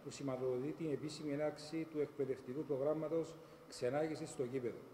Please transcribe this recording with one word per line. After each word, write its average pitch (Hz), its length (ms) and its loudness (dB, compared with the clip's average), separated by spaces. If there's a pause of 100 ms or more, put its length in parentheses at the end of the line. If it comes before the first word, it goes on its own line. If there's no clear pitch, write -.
που 143 60 -8
σηματοδοτεί 131 600 2
την 160 200 0
επίσημη 147 400 -2
έναρξη 151 600 0
του 151 80 0
εκπαιδευτικού 135 640 0
προγράμματος 151 720 2 (320)
Ξενάγησης 151 640 2
στο - 140 0
γήπεδο. 123 340 0 (160)